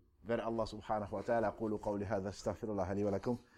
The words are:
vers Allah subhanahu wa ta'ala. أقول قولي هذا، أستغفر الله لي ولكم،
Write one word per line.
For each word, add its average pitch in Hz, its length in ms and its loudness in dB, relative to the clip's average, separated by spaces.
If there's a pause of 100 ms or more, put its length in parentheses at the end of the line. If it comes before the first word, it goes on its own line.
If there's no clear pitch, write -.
(240)
vers 113 240 0
Allah 113 180 0
subhanahu 107 460 -2
wa 101 120 -2
ta'ala. 117 260 4
أقول 107 280 0
قولي 101 280 0
هذا، 101 240 0
أستغفر 107 420 -4
الله 98 220 0
لي 101 100 2
ولكم، 101 340 2 (200)